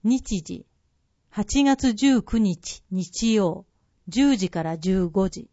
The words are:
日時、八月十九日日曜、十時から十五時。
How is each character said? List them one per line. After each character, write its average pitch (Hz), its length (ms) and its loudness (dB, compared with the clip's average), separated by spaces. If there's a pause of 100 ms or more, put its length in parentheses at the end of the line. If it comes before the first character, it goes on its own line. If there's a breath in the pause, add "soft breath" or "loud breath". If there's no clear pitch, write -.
日 226 380 -2
時、 - 240 -14 (640)
八 269 340 0
月 262 300 2
十 262 280 2
九 226 180 -2
日 - 500 -2
日 190 440 -2
曜、 185 320 0 (420)
十 262 280 2
時 185 140 -4
か 165 140 -6
ら 160 140 -6
十 185 300 0
五 190 220 0
時。 - 240 -14